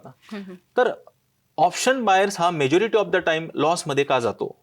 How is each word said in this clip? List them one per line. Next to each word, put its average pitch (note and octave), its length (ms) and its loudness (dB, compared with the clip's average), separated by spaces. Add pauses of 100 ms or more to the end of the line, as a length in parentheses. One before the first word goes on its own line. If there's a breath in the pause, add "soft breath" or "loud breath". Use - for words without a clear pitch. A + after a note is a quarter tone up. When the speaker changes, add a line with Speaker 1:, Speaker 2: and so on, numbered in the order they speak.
Speaker 1:
हम्म. F#3+ 480 -18 (240)
Speaker 2:
तर A3+ 140 2 (680)
ऑप्शन A#3 480 0
बायर्स G3 340 2
हा F3 100 2
majority F3 460 0
of G3+ 120 2
the F3 200 2
time D#3+ 260 -2
लॉसमध्ये D3 500 0
का C3+ 160 2
जातो? G#2+ 440 -4